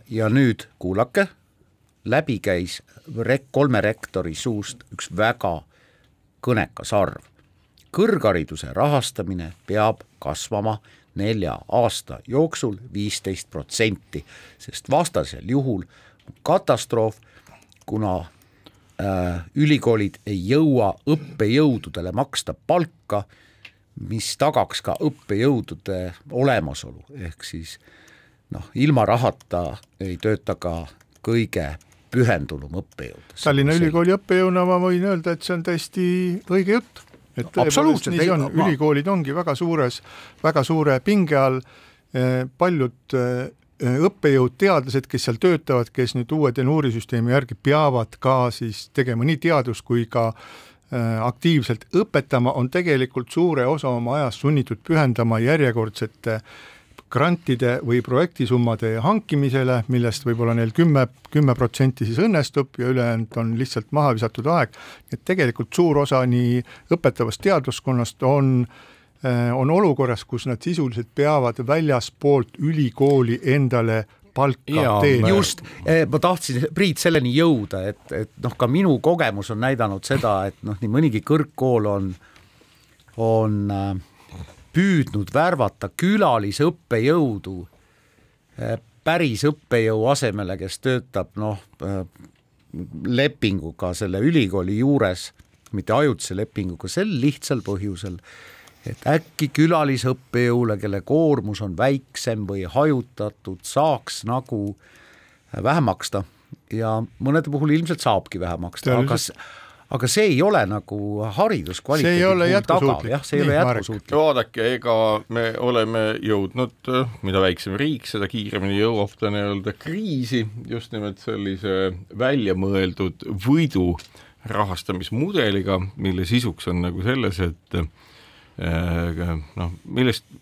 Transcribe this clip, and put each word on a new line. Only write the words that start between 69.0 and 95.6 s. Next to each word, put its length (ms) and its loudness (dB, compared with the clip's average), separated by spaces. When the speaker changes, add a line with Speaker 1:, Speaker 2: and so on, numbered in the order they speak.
Speaker 2:
äh, 300 0
on 180 0
olukorras, 540 2
kus 240 -8
nad 160 -4
sisuliselt 500 -2
peavad 520 2
väljaspoolt 920 0
ülikooli 840 2
endale 640 2
palka 400 -2
Speaker 3:
Jaa, 280 2
Speaker 2:
teenima. 280 4
Speaker 3:
me 60 6
Speaker 1:
Just, 260 0
eh, 240 4
ma 100 0
tahtsin, 520 0
Priit, 260 0
selleni 400 2
jõuda, 520 2
et, 240 -10
et 280 -6
noh, 160 -4
ka 100 2
minu 340 4
kogemus 520 0
on 80 -4
näidanud 480 -2
seda, 380 0
et 160 -6
noh, 180 -6
nii 80 -2
mõnigi 320 2
kõrgkool 720 0
on, 160 -2
on, 460 2
äh, 260 -2
püüdnud 640 0
värvata 560 0
külalisõppejõudu, 1600 0
äh, 200 -6
päris 400 0
õppejõu 640 2
asemele, 480 0
kes 240 -10
töötab, 560 -4
noh, 240 -4
äh, 240 -6
lepinguga 920 -2
selle 300 -2
ülikooli 540 2
juures, 520 0